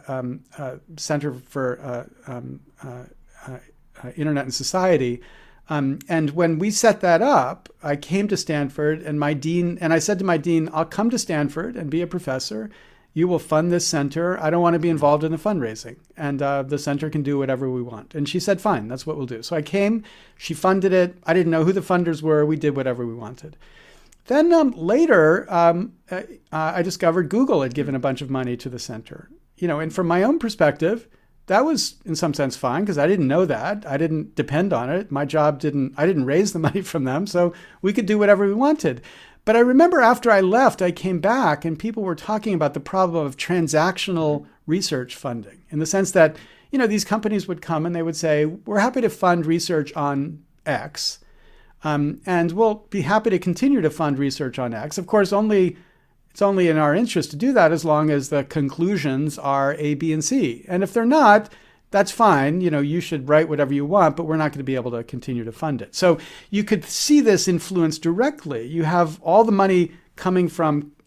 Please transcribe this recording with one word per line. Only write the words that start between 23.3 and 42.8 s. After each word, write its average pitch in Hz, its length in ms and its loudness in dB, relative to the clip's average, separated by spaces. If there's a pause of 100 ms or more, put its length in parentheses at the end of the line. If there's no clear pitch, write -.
Then, 311 260 4
um, 302 240 4
later, 190 760 4
um, 170 420 2 (140)
uh, 185 140 -8 (300)
uh, 156 240 -4
I 175 60 0
discovered 170 460 0
Google 220 340 2
had 127 120 -4
given 139 220 -4
a - 20 -2
bunch 135 240 -2
of 135 80 -12
money 127 260 -4
to 127 120 -12
the 123 100 -12
center. - 500 -14 (300)
You 180 80 -4
know, 151 140 -2
and 160 120 -6
from 180 140 0
my 175 160 2
own 285 160 2
perspective, 175 720 0 (400)
that 214 160 4
was 302 400 -2
in 160 100 -6
some 156 180 -2
sense 135 240 -2
fine, 143 300 -2
'cause 170 120 -2
I 147 100 2
didn't 180 180 2
know 160 180 4
that. 156 400 -4
I 139 120 -4
didn't 156 400 -2
depend 160 360 -2
on 123 180 -2
it. 190 200 -4
My 143 140 -2
job 147 340 2
didn't, 139 380 -2
I 151 100 2
didn't 156 200 2
raise 180 260 2
the 175 60 -4
<laughs> 156 100 0
money 190 140 -2
from 160 200 -6
them, 139 240 -2
so 175 260 0 (300)
we 202 100 0
could 214 140 -2
do 208 100 2
whatever 202 300 4
we 196 80 0
wanted. 233 480 0 (420)
But 220 120 4
I - 20 6
remember 269 420 6
after 240 300 4
I 196 100 6
left, 214 400 4
I 180 120 0
came 180 260 -4
back 185 460 0
and 160 120 -4
people 214 280 -6
were 180 100 -2
talking 208 400 -4
about 151 200 0
the 147 60 -6